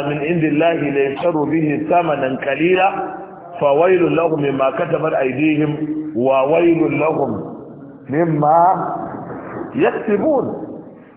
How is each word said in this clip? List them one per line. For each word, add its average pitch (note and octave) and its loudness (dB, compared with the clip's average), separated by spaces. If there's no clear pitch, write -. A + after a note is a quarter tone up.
من D3 -2
عند D#3 0
الله D#3 2
ليشتروا C#3+ 0
به D3 0
ثمنا D#3 2
قليلا، F3+ 2
فويل D#3 4
لهم D#3+ 0
مما C3+ 0
كتبت D#3 -2
أيديهم، D3 0
وويل C#3 2
لهم D3 0
مما D#3 2
يكسبون." G#3+ 0